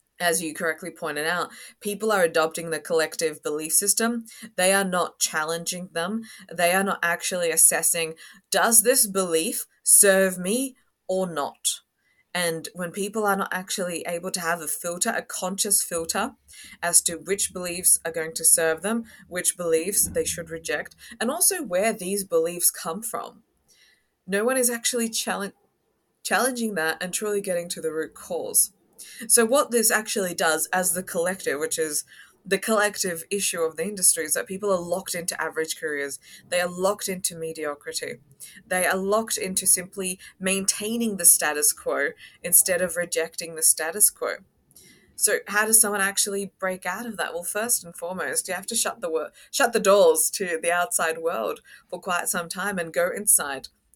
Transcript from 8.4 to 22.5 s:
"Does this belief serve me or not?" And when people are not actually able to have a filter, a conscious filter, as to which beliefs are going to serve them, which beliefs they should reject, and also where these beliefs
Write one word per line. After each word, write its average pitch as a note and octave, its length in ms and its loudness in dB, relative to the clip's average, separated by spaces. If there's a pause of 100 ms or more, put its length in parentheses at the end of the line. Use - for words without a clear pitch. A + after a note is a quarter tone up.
"Does A3 320 6
this B3 240 4
belief F#3 600 0 (160)
serve F#3+ 560 6
me A#3+ 380 -2 (300)
or F#3 200 0
not?" - 540 -4 (520)
And E3+ 420 -2
when F3 180 -8
people G3+ 340 -2
are G3 100 4
not - 160 -2
actually F3+ 540 -6
able F3 240 -4
to F#3 100 -6
have E3 200 0
a D3+ 80 -10
filter, F3+ 420 -4
a - 120 -2
conscious G3 600 -2
filter, F3+ 540 -4 (460)
as E3+ 200 4
to F3 140 -2
which F3 360 -2
beliefs F3+ 520 0
are E3 80 -4
going E3 220 -4
to E3 100 -4
serve D#3+ 380 4
them, A3+ 220 0 (220)
which F3 300 -2
beliefs E3+ 500 2
they E3+ 180 -2
should E3 240 -6
reject, D#3+ 460 -6 (260)
and A3+ 100 0
also F4 320 0
where G3+ 300 0
these G3 300 -4
beliefs F3 480 0